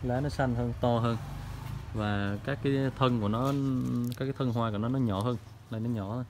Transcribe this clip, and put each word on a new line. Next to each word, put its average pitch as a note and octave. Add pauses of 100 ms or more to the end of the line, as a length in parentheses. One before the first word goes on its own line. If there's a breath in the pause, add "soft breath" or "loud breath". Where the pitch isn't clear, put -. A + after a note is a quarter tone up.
Lá B2+
nó D3
xanh C3
hơn, A#2+
to A#2+
hơn. A#2 (760)
Và G#2
các C#3
cái C#3 (240)
thân B2
của G2+
nó, B2+ (640)
các C#3
cái C3+
thân B2+
hoa A2+
của G2+
nó, A2
nó C3+
nhỏ G2+
hơn. A#2+ (320)
Đây A2
nó A#2
nhỏ G#2+
hơn. B2